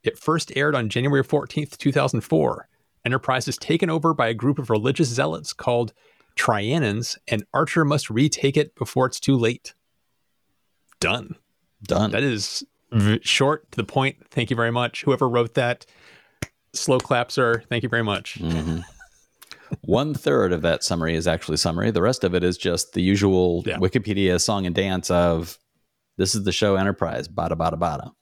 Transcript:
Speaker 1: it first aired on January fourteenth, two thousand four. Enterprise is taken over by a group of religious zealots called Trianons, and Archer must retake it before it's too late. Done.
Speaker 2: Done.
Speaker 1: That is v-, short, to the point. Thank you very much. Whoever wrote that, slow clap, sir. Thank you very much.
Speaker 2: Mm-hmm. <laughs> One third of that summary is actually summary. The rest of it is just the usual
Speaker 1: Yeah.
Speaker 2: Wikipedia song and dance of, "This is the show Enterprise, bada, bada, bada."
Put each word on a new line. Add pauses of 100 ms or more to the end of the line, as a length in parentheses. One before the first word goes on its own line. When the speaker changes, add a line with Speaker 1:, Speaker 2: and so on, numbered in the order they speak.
Speaker 1:
it
first
aired
on
January
fourteenth,
two
thousand
four. (360)
Enterprise
is
taken
over
by
a
group
of
religious
zealots
called (440)
Trianons, (100)
and (100)
Archer
must
retake
it
before
it's
too
late. (1300)
Done. (480)
Speaker 2:
Done.
Speaker 1:
That
is (280)
v-,
short,
to
the
point. (120)
Thank
you
very
much.
Whoever
wrote
that, (880)
slow
clap,
sir.
Thank
you
very
much.
Speaker 2:
Mm-hmm.
<laughs>
One
third
of
that
summary
is
actually
summary.
The
rest
of
it
is
just
the
usual
Speaker 1:
Yeah.
Speaker 2:
Wikipedia
song
and
dance
of, (600)
"This
is
the
show
Enterprise,
bada,
bada,
bada." (100)